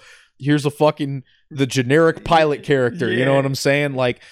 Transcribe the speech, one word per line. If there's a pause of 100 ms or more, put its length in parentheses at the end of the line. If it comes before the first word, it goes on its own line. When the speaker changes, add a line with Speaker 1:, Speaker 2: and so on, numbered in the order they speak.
(400)
Speaker 1:
here's
a
fucking, (280)
the
generic
pilot
character.
You
know
Speaker 2:
Yeah.
Speaker 1:
what
I'm
saying?
Like, (100)